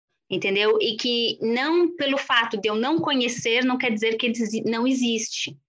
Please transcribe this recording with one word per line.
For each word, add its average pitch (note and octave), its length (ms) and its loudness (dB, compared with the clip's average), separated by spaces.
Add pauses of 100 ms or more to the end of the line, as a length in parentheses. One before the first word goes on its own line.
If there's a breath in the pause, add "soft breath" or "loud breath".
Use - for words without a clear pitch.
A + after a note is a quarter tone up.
(300)
entendeu? G3+ 520 2
E A#3 140 -2
que A#3 460 -2
não D#4 540 2
pelo C#4 220 -2
fato A#3 400 0
de G#3 120 -2
eu G#3+ 60 0
não C4 240 0
conhecer, B3 680 0
não B3+ 120 2
quer B3+ 140 0
dizer A3 260 0
que B3 80 -2
ele A#3 80 0
exi-, A3 300 -2
não A3+ 240 0
existe. A#3+ 680 -2 (120)